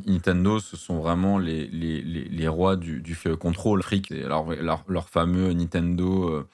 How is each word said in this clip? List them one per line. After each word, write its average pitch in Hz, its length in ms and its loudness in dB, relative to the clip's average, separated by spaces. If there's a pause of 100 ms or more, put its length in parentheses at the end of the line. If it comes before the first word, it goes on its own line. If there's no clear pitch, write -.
Nintendo, 95 540 4
ce - 160 -12
sont 85 240 -6
vraiment 90 380 2
les, 80 300 -2
les, 80 340 -4
les, 78 240 -6
les 80 220 -4
rois 90 280 2
du, 82 260 -4
du 82 140 -8
fait 82 220 -2
contrôle 90 440 2
fric. 95 300 -2
Et 71 120 -6
alors, 78 300 -2
leur, 80 340 -2
leur 87 220 -2
fameux 90 440 2
Nintendo, 87 760 0
euh, 76 240 -4